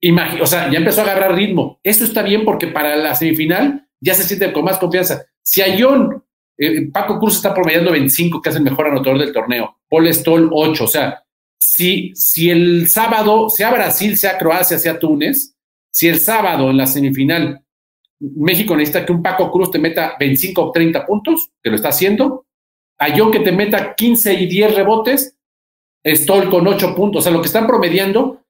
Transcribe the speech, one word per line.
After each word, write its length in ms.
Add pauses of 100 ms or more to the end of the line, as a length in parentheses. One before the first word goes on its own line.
Imagi-, 400
o 40
sea, 260
ya 60
empezó 240
a 20
agarrar 320
ritmo. 480
Esto 200
está 180
bien 240
porque 220
para 280
la 200
semifinal 720 (120)
ya 140
se 100
siente 300
con 100
más 140
confianza. 480 (180)
Si 180
Ayón, 640 (340)
eh, 340
Paco 280
Cruz 160
está 180
promediando 380
veinticinco, 500
que 80
es 60
el 80
mejor 240
anotador 320
del 140
torneo. 440 (120)
Paul 240
Stoll, 380
ocho. 340
O 20
sea, 360 (360)
si, 560
si 340
el 380
sábado, 640
sea 220
Brasil, 460
sea 200
Croacia, 400
sea 220
Túnez, 560 (360)
si 160
el 120
sábado 500
en 80
la 80
semifinal 760 (560)
México 560
necesita 300
que 60
un 120
Paco 280
Cruz 200
te 80
meta 400
veinticinco 460
o 60
treinta 340
puntos, 440 (120)
que 80
lo 60
está 140
haciendo, 560 (520)
Ayón 320
que 100
te 120
meta 420
quince 400
y 120
diez 280
rebotes, 640 (680)
Stoll 440
con 180
ocho 280
puntos, 240
o 40
sea, 100
lo 80
que 60
están 200
promediando 840